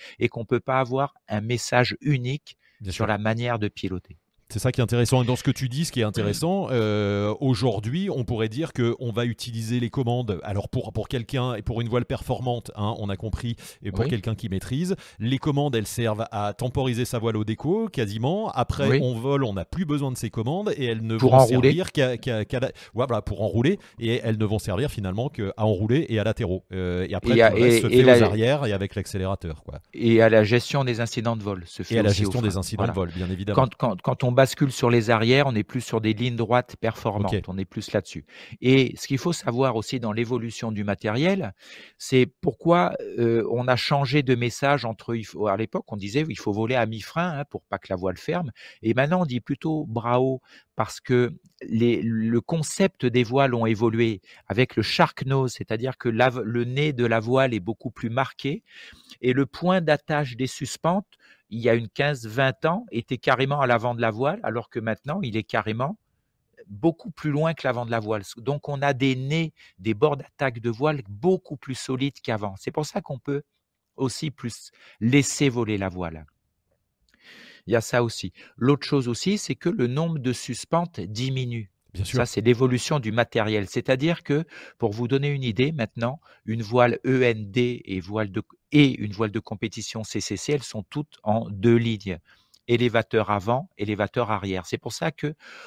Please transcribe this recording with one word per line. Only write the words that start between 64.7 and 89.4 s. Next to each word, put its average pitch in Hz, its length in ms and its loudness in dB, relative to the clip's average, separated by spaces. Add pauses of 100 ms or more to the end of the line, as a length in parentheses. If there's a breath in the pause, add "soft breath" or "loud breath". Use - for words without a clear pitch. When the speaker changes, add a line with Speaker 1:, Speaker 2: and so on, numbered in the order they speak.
Speaker 1:
maintenant, 113 420 -6
il 113 140 -4
est 110 80 -2
carrément 117 540 -4 (720)
beaucoup 151 440 -2
plus - 180 -6
loin 156 240 0
que - 140 -6
l'avant 120 180 -2
de 113 60 -6
la 117 80 0
voile. 107 240 -4 (140)
Donc, 135 320 -6
on 139 120 -6
a 143 120 2
des 131 240 2
nez, 151 360 -2 (240 soft breath)
des 107 160 0
bords 147 220 0
d'attaque 135 460 -6
de 120 80 -2
voile 139 400 0
beaucoup 147 480 -2
plus 131 180 -10
solides 135 480 -4
qu'avant. 104 340 -4
C'est - 140 -8
pour 151 140 -2
ça - 160 -6
qu'on 135 180 -10
peut 143 240 -6 (540)
aussi 131 340 -4
plus - 400 -12 (300 soft breath)
laisser 135 480 4
voler 110 280 -2
la 95 120 -2
voile. 82 360 -8 (1400 loud breath)
Il 101 60 -2
y - 20 6
a 113 60 4
ça 120 200 0
aussi. 113 300 -4 (240 loud breath)
L'autre 135 320 2
chose 131 220 0
aussi, 185 280 0
c'est - 180 -6
que - 140 -4
le 139 180 0
nombre 156 320 -2
de 123 120 -2
suspentes 165 720 -4
diminue. 120 680 -6 (240)
Speaker 2:
Bien 92 120 -4
sûr. 127 120 -4
Speaker 1:
Ça, 127 80 2
c'est - 140 -4
l'évolution 123 640 4
du 110 100 -4
matériel. 107 560 0
C'est-à-dire 131 560 0
que, 151 220 0 (320 loud breath)
pour 104 160 0
vous 117 160 -2
donner 139 180 0
une 143 160 -4
idée, 127 300 0
maintenant, 120 480 -4 (240 soft breath)
une 113 180 -4
voile 120 420 4
E 131 160 2
N 110 300 0
D 123 320 0
et 95 160 -4
voile 104 320 -4
de, 104 100 -6 (300)
et 143 260 6
une 104 140 -6
voile 107 200 -2
de 110 80 -4
compétition 110 640 -8